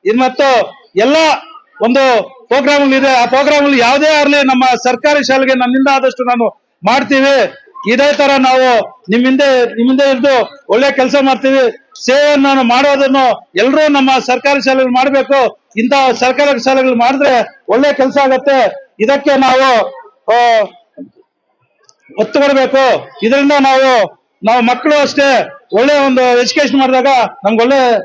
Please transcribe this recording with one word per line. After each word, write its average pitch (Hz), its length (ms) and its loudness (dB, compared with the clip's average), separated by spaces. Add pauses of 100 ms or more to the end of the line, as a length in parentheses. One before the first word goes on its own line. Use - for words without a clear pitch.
ಇನ್ 220 140 -2
ಮತ್ತು 254 600 -2 (160)
ಎಲ್ಲ 254 220 0 (640)
ಒಂದು 254 220 0 (440)
ಪ್ರೋಗ್ರಾಮ್ 285 460 0
ಇದೆ. 269 240 0
ಆ 240 80 2
ಪ್ರೋಗ್ರಾಮ್ 285 380 0
ಅಲ್ಲಿ 277 160 0
ಯಾವುದೇ 269 280 0
ಆಗ್ಲಿ 294 300 2
ನಮ್ಮ 262 280 0 (180)
ಸರ್ಕಾರಿ 277 400 0
ಶಾಲೆಗೆ 262 300 0
ನನ್ನಿಂದ 254 380 0
ಆದಷ್ಟು 262 320 -2
ನಾನು 240 220 -2 (380)
ಮಾಡ್ತೀವಿ. 269 520 0 (580)
ಇದೇ 285 200 0
ತರ 285 260 0
ನಾವು 262 280 2 (420)
ನಿಮ್ಮಿಂದ, 254 320 0 (360)
ನಿಮ್ಮಿಂದ 262 240 0
ಇದ್ದು 262 680 -2
ಒಳ್ಳೆ 269 220 0
ಕೆಲಸ 262 300 -2
ಮಾಡ್ತೀವಿ. 262 500 0 (340)
ಸೇವೆಯನ್ನು 285 380 0
ನಾನು 269 200 0
ಮಾಡೋದನ್ನು 262 920 0
ಎಲ್ರೂ 269 320 0
ನಮ್ಮ 269 320 0
ಸರ್ಕಾರಿ 262 420 -2
ಶಾಲೆಗಳು 262 320 0
ಮಾಡ್ಬೇಕು. 269 680 0 (160)
ಇಂಥ 233 160 -2 (220)
ಸರ್ಕಾರಿ 254 480 -2
ಶಾಲೆಗಳು 262 320 0
ಮಾಡಿದ್ರೆ 254 720 -2
ಒಳ್ಳೆ 277 240 0
ಕೆಲಸ 269 300 -2
ಆಗತ್ತೆ. 269 680 -2 (100)
ಇದಕ್ಕೆ 277 380 0
ನಾವು, 262 320 2 (640)
ಆ, 233 280 2 (1600)
ಒತ್ತು 220 220 -2
ಕೊಡ್ಬೇಕು. 269 440 2 (380)
ಇದರಿಂದ 277 360 0
ನಾವು, 262 600 0 (240)
ನಾವು 233 180 2
ಮಕ್ಕಳು 277 340 -2
ಅಷ್ಟೇ 277 540 0 (240)
ಒಳ್ಳೆ 277 320 2
ಒಂದು 254 160 0
ಎಜುಕೇಶನ್ 247 580 0
ಮಾಡಿದಾಗ 262 280 0 (360)
ನಮ್ಗೆ 220 200 0
ಒಳ್ಳೆ 254 420 2